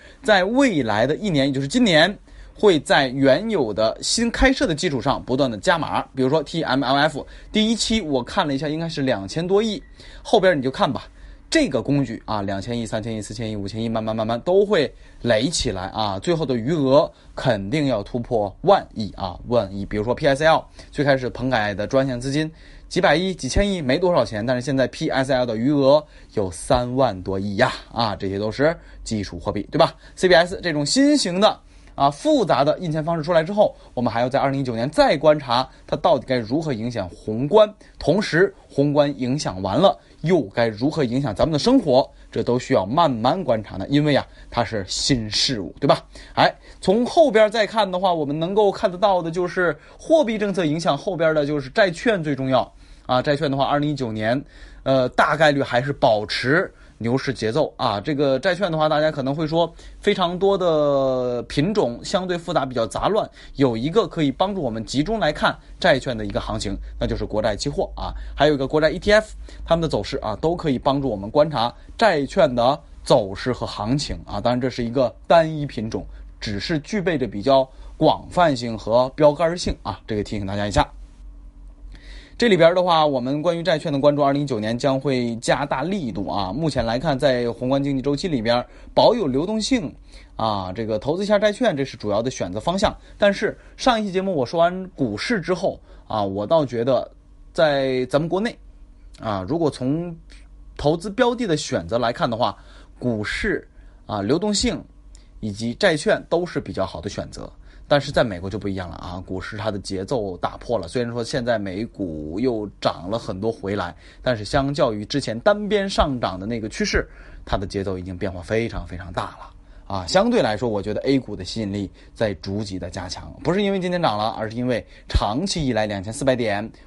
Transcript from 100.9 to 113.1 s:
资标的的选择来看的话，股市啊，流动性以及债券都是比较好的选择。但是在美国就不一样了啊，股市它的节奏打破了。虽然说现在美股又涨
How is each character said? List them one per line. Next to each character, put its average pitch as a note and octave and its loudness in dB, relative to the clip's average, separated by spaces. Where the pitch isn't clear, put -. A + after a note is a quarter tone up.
资 G3 -8
标 B3 2
的 A#3+ -4
的 E3+ 2
选 A2+ -4
择 A2 -2
来 A#2+ 0
看 D3+ -2
的 A#2 -2
话， G#2+ -2
股 A2+ -2
市 - -4
啊， G#2 -4
流 C3 2
动 G#3+ -2
性 G3+ -2
以 G#2+ -6
及 A2+ -6
债 F3+ 2
券 D#3 0
都 F3 -2
是 - -6
比 - -8
较 F#2+ -2
好 F2 -8
的 E2+ -10
选 D#2+ -8
择。 G#1 -14
但 D3 4
是 C3+ -6
在 D#3+ 2
美 G2 -4
国 F#2+ -8
就 G#2 -6
不 G2+ -6
一 G2 -4
样 F2+ -8
了 - -12
啊， F2+ -12
股 F#2 -8
市 - -12
它 G#2 -2
的 G2+ -4
节 F#2+ -6
奏 G2+ -4
打 - -6
破 A#2 -2
了。 E2+ -6
虽 A#2+ -2
然 A#2 -4
说 A#2+ -4
现 A#2+ -4
在 A#2 2
美 G2 -6
股 D#2+ -8
又 A2+ -2
涨 F2 -2